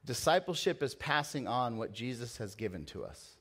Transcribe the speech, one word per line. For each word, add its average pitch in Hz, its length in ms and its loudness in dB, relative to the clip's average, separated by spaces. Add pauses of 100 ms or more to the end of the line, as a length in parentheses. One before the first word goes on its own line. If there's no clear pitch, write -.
Discipleship 165 760 4
is 135 140 0
passing 147 520 0
on 117 300 0
what 110 140 -4
Jesus 117 460 -6
has 101 180 -6
given 92 300 -4
to - 180 -8
us - 380 -14